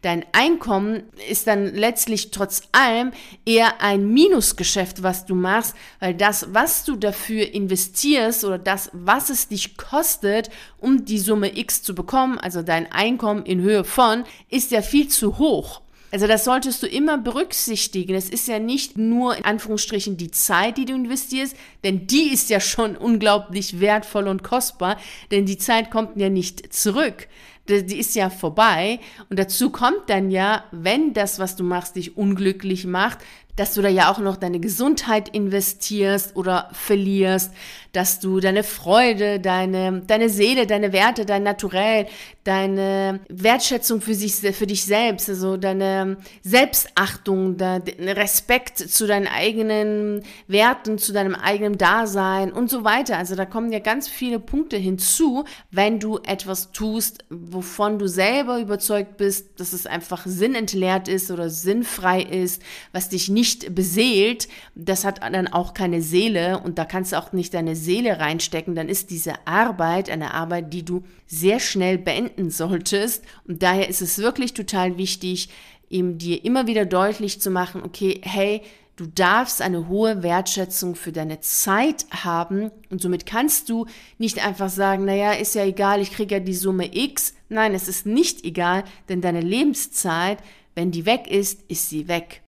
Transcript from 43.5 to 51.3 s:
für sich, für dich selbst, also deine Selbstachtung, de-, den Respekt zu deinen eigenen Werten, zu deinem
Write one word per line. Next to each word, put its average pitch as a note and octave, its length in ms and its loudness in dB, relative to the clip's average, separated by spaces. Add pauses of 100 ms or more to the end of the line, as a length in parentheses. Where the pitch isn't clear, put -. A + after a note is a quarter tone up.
für A3 140 -2
sich, G3+ 200 -2
für G3 320 -2
dich F#3+ 180 -2
selbst, G#3 440 2
also F#3+ 280 -2
deine F#3+ 600 0 (260)
Selbstachtung, F#3+ 1160 2
de-, F#3 220 0
den F3+ 280 -8
Respekt G3+ 680 0
zu F3+ 280 0
deinen G3+ 200 2
eigenen G#3+ 960 0 (240)
Werten, G#3+ 520 2
zu G#3 140 -4
deinem G3 220 0